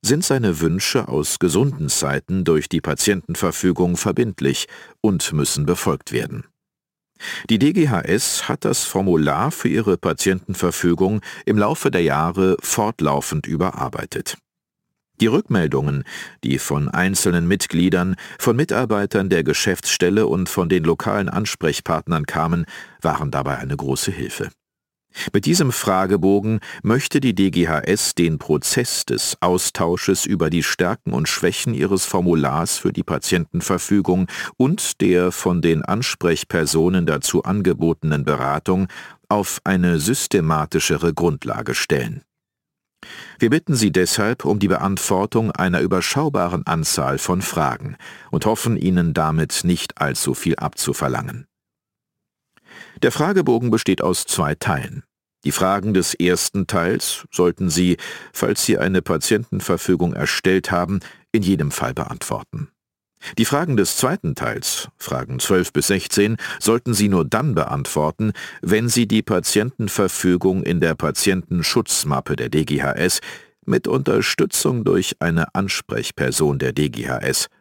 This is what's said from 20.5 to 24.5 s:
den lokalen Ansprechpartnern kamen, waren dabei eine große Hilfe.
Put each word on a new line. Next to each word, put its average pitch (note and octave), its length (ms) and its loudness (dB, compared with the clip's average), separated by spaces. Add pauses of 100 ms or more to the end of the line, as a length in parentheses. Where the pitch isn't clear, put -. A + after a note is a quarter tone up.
den F2+ 140 4
lokalen F#2+ 460 0
Ansprechpartnern D#2+ 1000 -2
kamen, E2 400 0 (340)
waren D2 300 -2
dabei C2+ 280 -2
eine C2 180 -6
große C2+ 340 -4
Hilfe. - 400 -8 (840)